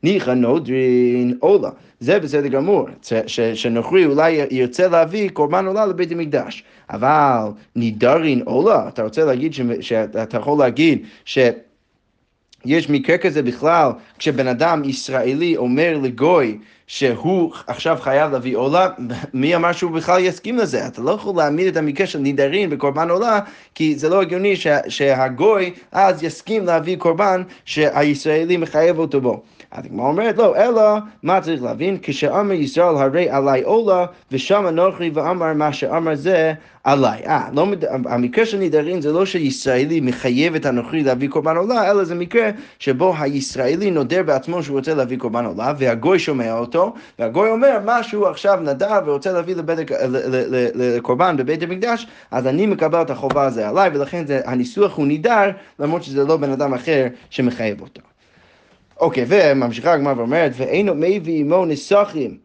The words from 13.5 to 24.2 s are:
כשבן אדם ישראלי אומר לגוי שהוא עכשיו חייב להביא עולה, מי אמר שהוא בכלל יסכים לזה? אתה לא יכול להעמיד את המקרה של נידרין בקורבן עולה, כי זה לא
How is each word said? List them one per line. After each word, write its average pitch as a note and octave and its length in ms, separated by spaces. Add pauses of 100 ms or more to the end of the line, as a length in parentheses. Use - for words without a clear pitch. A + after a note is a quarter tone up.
כשבן C3+ 280
אדם D3+ 380
ישראלי C3+ 720
אומר D3 440
לגוי C3 560 (300)
שהוא D#3+ 640 (160)
עכשיו D#3 340
חייב C#3+ 300
להביא B2 260
עולה, D#3+ 320 (440)
מי C#3+ 220
אמר E3+ 160
שהוא E3+ 200
בכלל E3 280
יסכים F#3 380
לזה? C3 300
אתה - 140
לא C#3 100
יכול G3+ 260
להעמיד D#3 300
את E3+ 100
המקרה D3+ 300
של D#3 120
נידרין C#3 500
בקורבן C#3+ 400
עולה, G#3 300 (360)
כי D#3 200
זה D3 140
לא F#3+ 120